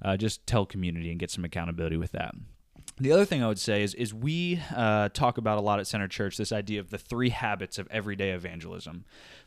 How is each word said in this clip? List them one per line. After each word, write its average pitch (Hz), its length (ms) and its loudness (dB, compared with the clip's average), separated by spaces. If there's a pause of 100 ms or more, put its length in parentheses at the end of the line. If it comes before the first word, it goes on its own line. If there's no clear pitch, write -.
Uh, 95 160 2
just 107 300 -2
tell 107 180 4
community 85 460 -2
and 85 100 -4
get 87 100 -4
some 90 140 -4
accountability 82 540 -2
with 85 140 -4
that. - 220 -6 (640)
The 135 120 6
other 190 120 10
thing 127 200 2
I - 20 4
would 104 140 2
say 104 240 2
is, 98 100 0
is 113 180 -4
we, 165 480 0 (140)
uh, 107 360 4
talk - 280 2
about 107 180 2
a 104 40 2
lot 101 180 4
at 95 80 -2
Center 101 220 -2
Church, 98 280 -4
this 107 140 -2
idea 104 300 -2
of 92 100 -10
the 104 80 -6
three 123 300 2
habits 104 500 -2
of 95 140 -6
everyday 101 380 -2
evangelism. 87 720 -8 (420)